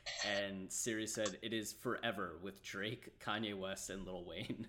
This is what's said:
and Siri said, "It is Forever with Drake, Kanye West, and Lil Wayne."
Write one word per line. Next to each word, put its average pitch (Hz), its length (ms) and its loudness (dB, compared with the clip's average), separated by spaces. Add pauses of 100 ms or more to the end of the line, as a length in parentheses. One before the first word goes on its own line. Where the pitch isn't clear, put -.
(260)
and 98 460 2
Siri 110 340 2
said, 101 360 2
"It 110 100 0
is 107 200 0
Forever 98 720 2
with 95 220 -6
Drake, - 560 -2
Kanye 107 360 2
West, 95 340 -2
and 95 140 -2
Lil 90 200 -4
Wayne." 95 440 -4